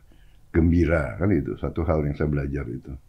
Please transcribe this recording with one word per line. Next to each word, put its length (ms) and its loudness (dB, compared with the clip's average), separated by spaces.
gembira, 640 4
kan 160 0
itu 240 -2
satu 240 -4
hal 240 2
yang 80 -2
saya 160 0
belajar 320 -4
itu. 320 -10